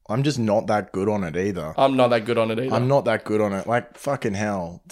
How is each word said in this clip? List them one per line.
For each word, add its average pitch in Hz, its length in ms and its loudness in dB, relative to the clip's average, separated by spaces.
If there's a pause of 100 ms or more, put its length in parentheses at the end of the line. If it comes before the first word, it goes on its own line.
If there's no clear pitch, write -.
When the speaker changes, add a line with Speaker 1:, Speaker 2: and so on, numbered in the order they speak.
Speaker 1:
I'm 127 140 0
just 143 160 0
not 110 300 2
that 104 240 0
good 98 180 0
on 104 140 0
it 80 120 -6
either. 87 400 -2
Speaker 2:
I'm 135 220 4
not 123 120 6
that 117 160 0
good 117 120 0
on 113 140 2
it 113 80 -4
either. 131 160 -2
Speaker 1:
I'm 123 120 0
not 135 180 2
that 110 200 0
good 107 160 0
on 104 100 0
it. 95 140 -4
Like, 120 320 -4
fucking 127 380 -4
hell. 95 560 -4